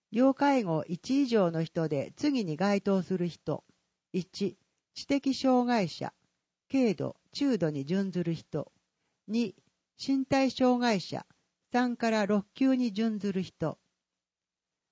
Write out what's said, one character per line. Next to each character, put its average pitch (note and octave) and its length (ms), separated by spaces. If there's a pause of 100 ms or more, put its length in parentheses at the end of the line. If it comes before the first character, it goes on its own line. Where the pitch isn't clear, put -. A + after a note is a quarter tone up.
(100)
要 C4 240
介 C#4 300
護 D#3+ 240
一 B3+ 340
以 C4+ 40
上 G#3 240
の E3 120
人 D#3+ 260
で C#3+ 280
次 C#4 280
に D#3 120
該 G3 260
当 G3 200
す F#3+ 140
る F3 120
人。 - 360 (480)
一、 F3+ 460 (360)
知 - 120
的 C#4 280
障 B3+ 320
害 A3+ 220
者、 - 240 (580)
軽 B3 240
度、 C3 220 (160)
中 C4+ 260
度 D#3+ 120
に C#3 140
準 F#3+ 260
ず F3 140
る E3+ 100
人。 - 380 (560)
二、 G#3+ 260 (420)
身 C4+ 300
体 C4+ 240
障 B3 300
害 A#3 200
者、 C3 260 (460)
三 B3 240
か A#3 140
ら G#3+ 160
六 G3+ 180 (100)
級 C4 200
に B3 180
準 G#3+ 260
ず G3+ 140
る F#3 100
人。 - 360 (1120)